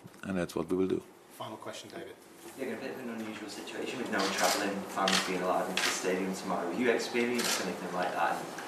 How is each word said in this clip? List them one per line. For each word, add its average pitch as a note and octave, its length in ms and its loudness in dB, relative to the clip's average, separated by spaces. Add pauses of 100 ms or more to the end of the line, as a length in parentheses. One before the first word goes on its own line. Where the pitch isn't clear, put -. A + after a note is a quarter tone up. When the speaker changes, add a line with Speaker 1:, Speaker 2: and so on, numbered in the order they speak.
(240)
Speaker 1:
and F#2+ 140 -2
that's E2+ 180 0
what E2 140 0
we F#2 80 4
will F#2 100 4
do. F#2 140 2 (360)
Speaker 2:
Final G#2+ 200 -8
question, G#2+ 320 -10
David. F#2+ 260 -10 (440)
Speaker 3:
Yeah, A#2 140 -4
a - 20 -4
bit C3 160 -6
of - 120 -8
an A2+ 180 -6
unusual G#2+ 260 -8
situation - 520 -6
with G#2+ 120 -2
no G2+ 80 2
travelling, G2 560 4 (140)
fans F#2+ 380 4
being F#2 140 0
allowed F#2 280 2
into F#2 140 0
the - 60 4
stadium F#2+ 440 2
tomorrow. F#2 360 -2
Have F2+ 100 -2
you B2 100 6
experienced A#2+ 720 2
anything F2+ 320 -4
like F2+ 200 0
that? - 220 2
And - 100 -4 (220)